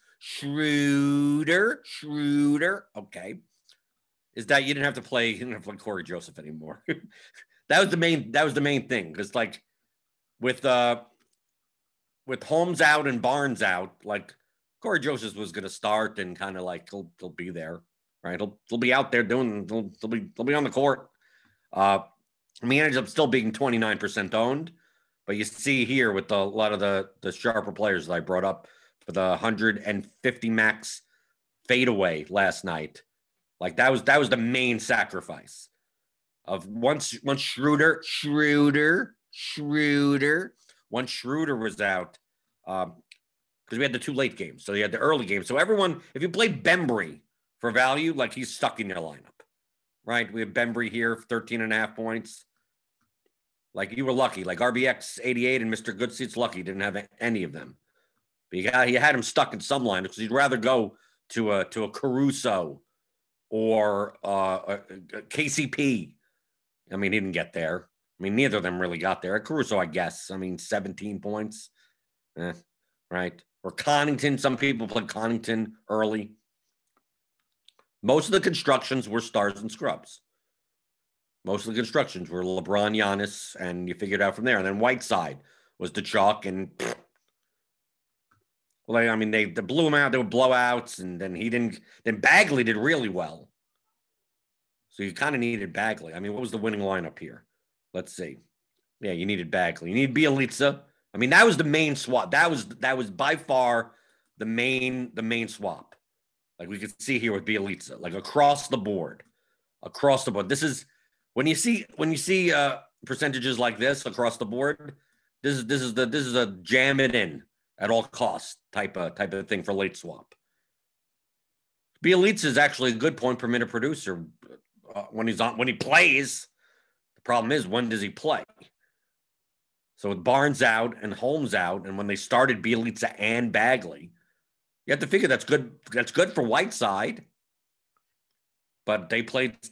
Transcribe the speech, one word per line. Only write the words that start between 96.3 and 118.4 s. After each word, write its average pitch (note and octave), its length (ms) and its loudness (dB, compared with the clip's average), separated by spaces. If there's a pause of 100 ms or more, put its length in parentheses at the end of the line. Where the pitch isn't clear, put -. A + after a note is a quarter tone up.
what G#2 80 -6
was A#2+ 100 -6
the A2+ 80 -6
winning G#2+ 220 -2
lineup F#2 400 -4
here? C2 240 -16 (500)
Let's - 220 -8
see. D#2+ 220 -12 (640)
Yeah, G2+ 120 -6
you E2+ 140 -4
needed F#2 220 -2
Bagley. E2+ 420 -2
You F#2+ 40 -4
need C3 200 2
Bjelica. C#3 640 2 (340)
I G2 40 -8
mean, B2+ 120 2
that F#3+ 160 10
was G3 100 6
the D#3+ 80 2
main D3+ 300 2
swap. A#2+ 380 0
That E3 180 4
was, B2 160 -4 (140)
that C3 180 0
was A#2+ 100 -4
by C3 280 -2
far B2 560 0 (460)
the A2 60 -6
main, B2+ 680 -2
the A2+ 80 -6
main A2+ 240 -2
swap. - 480 -10 (640)
Like E2+ 100 -12
we G2+ 100 -8
could G#2+ 220 -12
see C3 200 -2
here A2+ 120 0
with G2 120 -2
Bjelica, G2+ 560 -4
like, E2+ 140 -8
across C#3+ 520 2
the C3+ 100 -2
board, F#2+ 460 -4 (640)
across C3+ 400 2
the B2 80 -2
board. F#2+ 160 -4
This C#3 160 0
is C#3+ 200 -4 (540)
when C3+ 80 2
you D#3+ 80 2
see, A3+ 400 0
when D#3 160 0
you D#3+ 60 0
see, F3+ 360 2
uh, C#3+ 260 2 (280)
percentages C3 540 -2
like A#2 180 0
this C#3 280 0
across A#2 320 0
the B2 60 -4
board, C#3+ 520 -4 (440)
this C#3 140 0
is, B2 120 -4
this C3+ 140 0
is B2 140 -4
the, B2+ 100 4
this C3 220 0
is B2 80 -4
a B2 120 4 (160)
jam C3 360 4
it C3 160 2
in F2+ 300 -2 (340)
at G#2 140 0
all A2+ 100 4
costs - 540 -4 (160)